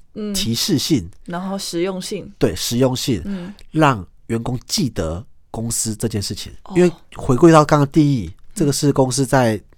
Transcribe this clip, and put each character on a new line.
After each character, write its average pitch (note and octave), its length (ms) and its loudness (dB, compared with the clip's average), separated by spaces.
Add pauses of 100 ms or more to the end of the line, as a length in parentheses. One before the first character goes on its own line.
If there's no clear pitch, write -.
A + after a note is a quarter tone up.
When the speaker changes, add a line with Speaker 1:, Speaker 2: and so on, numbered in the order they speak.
(140)
Speaker 1:
嗯。 G#3 180 -8
Speaker 2:
提 A#2 220 -4
示 D3+ 240 0
性。 A2+ 280 0 (200)
Speaker 1:
然 F3 120 -8
后 F#3+ 200 -6
实 E3+ 240 -6
用 F#3 180 -4
性。 F#3 380 -10
Speaker 2:
对， G2+ 180 0
实 - 220 -4
用 C3 180 2
性， A2+ 300 -4
Speaker 1:
嗯。 F#3+ 260 -8 (200)
Speaker 2:
让 C#3 300 2 (260)
员 A#2 140 -4
工 B2 240 -6
记 D#3+ 220 -2
得 E2+ 340 -6 (280)
公 A2+ 200 -6
司 A2 240 -4
这 A2+ 140 -4
件 G#2 140 -4
事 G#2 120 -8
情。 - 160 -12 (140)
Speaker 1:
哦。 - 100 -16
Speaker 2:
因 F3 80 6
为 F3+ 80 6 (240)
回 - 220 0
归 E3 160 8
到 D#3 100 10
刚 D3+ 160 4
刚 C#3+ 80 4
的 C#3 60 -10
定 D#3 100 4
义， A#2+ 300 0 (220)
这 F3+ 100 -2
个 C#3+ 80 2
是 C#3+ 180 0
公 C3 220 2
司 C3 140 0
在 A#2 300 2
Speaker 1:
嗯。 - 80 -14 (140)